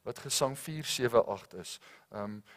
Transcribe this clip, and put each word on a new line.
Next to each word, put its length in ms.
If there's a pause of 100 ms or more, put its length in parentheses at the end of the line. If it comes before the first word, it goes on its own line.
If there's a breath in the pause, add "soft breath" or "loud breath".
wat 160
Gesang 400
vier 260
sewe 400
agt 300
is. 240 (320 loud breath)
Ehm, 240 (220 soft breath)